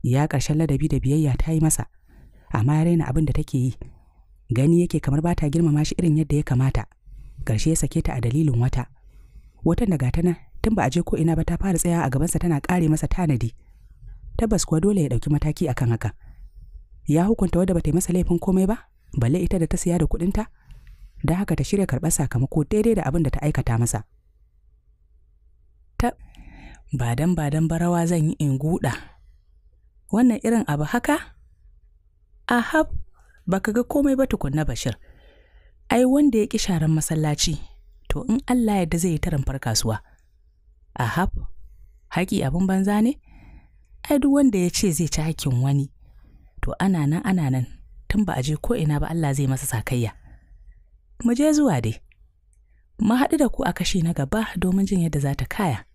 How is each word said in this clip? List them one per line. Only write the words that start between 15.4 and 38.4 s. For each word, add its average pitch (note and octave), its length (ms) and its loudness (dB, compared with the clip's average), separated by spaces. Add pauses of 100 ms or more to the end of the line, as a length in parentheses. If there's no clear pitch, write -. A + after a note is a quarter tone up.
a A#2+ 40 -2
kan B2 160 0
haka. A2+ 220 -2 (960)
Ya D#3+ 180 4
hukunta G3 340 0
wadda F#3 160 2
ba E3 60 2
ta - 100 -2
yi C#3+ 60 0
masa F3+ 160 0
laifin F3 260 0
komai F#3 300 2
ba, G#3+ 200 -4 (300)
balle C3+ 220 2
ita D3 180 0
da D#3+ 80 2
ta - 100 -2
siya F3 220 0
da E3 80 2
kuɗinta. F#3 400 0 (800)
Don E3+ 120 2
haka F#3+ 200 0
ta C3+ 80 -2
shirya G3 220 0
karɓar C3+ 260 -2
sakamako C#3 520 0
daidai G#3+ 300 2
da F#3+ 100 0
abin D#3+ 200 0
da C#3 60 0
ta - 120 -2
aikata B2+ 360 0
masa. A#2 260 0 (1900)
Ta, A#3+ 140 0 (800)
ba A#2+ 240 -2
dan E3+ 180 2
ba D3+ 160 -2
dan D#3+ 180 0
ba D#3+ 100 -2
rawa E3+ 280 2
zan E3 240 2
yi - 80 -4
in C#3 200 0
guda. D3 340 -2 (1200)
Wannan A3+ 320 4
irin A3+ 220 2
abu D3 180 0
haka? - 500 -2 (1120)
Ahab, A#3+ 400 0 (580)
baka F#3+ 260 0
ga A#3+ 120 0
komai C#4 320 2
ba C4 100 2
tukunna D3+ 380 -2
Bashir. B2 300 -4 (960)
Ai A#3+ 140 4
wanda C4 340 4
ya G#3 80 2
ƙi - 140 -4
sharan D#3+ 320 0
masallaci, D#3 640 0 (520)
to - 200 -2
in A#3 180 2